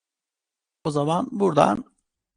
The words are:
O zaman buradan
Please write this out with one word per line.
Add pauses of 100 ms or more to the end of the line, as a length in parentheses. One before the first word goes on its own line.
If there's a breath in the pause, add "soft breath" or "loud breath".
(840)
O
zaman
buradan (420)